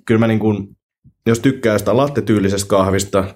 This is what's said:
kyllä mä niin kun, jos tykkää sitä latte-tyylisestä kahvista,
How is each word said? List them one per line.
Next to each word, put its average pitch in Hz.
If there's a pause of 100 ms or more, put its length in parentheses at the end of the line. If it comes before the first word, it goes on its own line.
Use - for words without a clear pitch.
kyllä 113
mä 117
niin 110
kun, 104 (500)
jos 117
tykkää 113
sitä 98
latte-tyylisestä 104
kahvista, 98 (120)